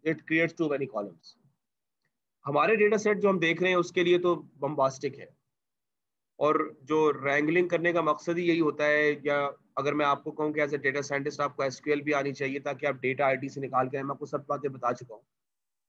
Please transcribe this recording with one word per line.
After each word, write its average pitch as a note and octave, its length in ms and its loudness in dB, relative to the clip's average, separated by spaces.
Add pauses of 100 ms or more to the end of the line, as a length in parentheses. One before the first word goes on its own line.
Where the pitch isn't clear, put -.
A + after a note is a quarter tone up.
it D#3 100 0
creates D#3+ 360 0
too E3 180 -2
many C3+ 160 -2
columns। G2 500 -10 (1080)
हमारे D3+ 300 2
data G#3 220 4
set G#3 200 0
जो G3 120 4
हम F#3+ 100 2
देख E3 220 0
रहे F#3 80 2
हैं F#3 80 2
उसके F3 260 0
लिए F3 160 4
तो F3 160 2
bombastic C#3 800 -4
है, F2 120 -18 (1080)
और D3+ 440 0
जो D3+ 160 0 (140)
wrangling D3+ 580 0
करने E3+ 220 2
का E3+ 80 2
मकसद D#3 360 0
ही F3 80 -2
यही E3+ 140 4
होता D3 260 0
है, D3 420 2
या C#3+ 120 2 (380)
अगर C#3 160 0
मैं D3 120 0
आपको C#3+ 260 0
कहूँ D3+ 220 -4
कि D3+ 60 -2
as D3 140 0
a C#3+ 60 -2
data C#3 240 -2
scientist C#3 380 -4
आपको C#3+ 220 -4
एसक्यूएल C#3+ 380 -2
भी D3 100 -2
आनी C#3 220 0
चाहिए C3+ 260 -6
ताकि C#3+ 260 -6
आप C3+ 160 -2
data C3+ 240 0
आईटी C3+ 240 0
से C#3 120 -10
निकाल B2+ 260 0
के, C3+ 160 -6
मैं C#3 80 -6
आपको C#3+ 140 -10
सब C#3 240 -6
बातें C#3+ 240 -4
बता B2 200 -4
चुका A#2+ 220 -14
हूँ, A2+ 80 -20 (640)